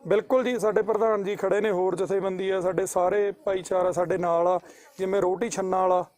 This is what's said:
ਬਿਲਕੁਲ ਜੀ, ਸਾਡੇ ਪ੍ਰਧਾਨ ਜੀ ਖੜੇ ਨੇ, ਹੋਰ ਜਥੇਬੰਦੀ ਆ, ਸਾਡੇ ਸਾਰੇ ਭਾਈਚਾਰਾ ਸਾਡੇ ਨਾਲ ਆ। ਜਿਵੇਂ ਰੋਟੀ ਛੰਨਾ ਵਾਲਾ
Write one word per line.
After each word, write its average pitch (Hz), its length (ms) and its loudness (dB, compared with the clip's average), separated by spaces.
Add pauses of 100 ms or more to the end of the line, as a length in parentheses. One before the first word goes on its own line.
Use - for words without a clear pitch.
ਬਿਲਕੁਲ 220 360 2
ਜੀ, 247 160 -2
ਸਾਡੇ 208 220 2
ਪ੍ਰਧਾਨ 214 420 0
ਜੀ 202 120 -4
ਖੜੇ 196 260 -2
ਨੇ, 214 100 0
ਹੋਰ 185 240 0
ਜਥੇਬੰਦੀ 190 540 -2
ਆ, 190 120 0
ਸਾਡੇ 185 240 0
ਸਾਰੇ 196 460 0
ਭਾਈਚਾਰਾ 185 600 -2
ਸਾਡੇ 175 260 0
ਨਾਲ 170 300 2
ਆ। 180 120 2 (400)
ਜਿਵੇਂ 190 220 0
ਰੋਟੀ 180 280 0
ਛੰਨਾ 190 320 -2
ਵਾਲਾ 180 240 2 (120)